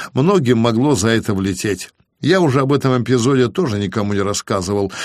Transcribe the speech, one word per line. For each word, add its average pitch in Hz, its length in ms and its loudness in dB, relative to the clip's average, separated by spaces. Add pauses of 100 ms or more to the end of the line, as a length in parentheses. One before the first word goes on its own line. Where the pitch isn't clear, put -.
(140)
Многим 135 460 2
могло 120 360 2
за 104 140 0
это 110 240 0
влететь. 95 560 -4 (320)
Я 165 180 2
уже 143 220 2
об 135 100 0
этом 131 320 0
эпизоде 123 460 2
тоже 120 300 -2
никому 101 340 -2
не 101 80 -2
рассказывал. 98 720 -2 (120)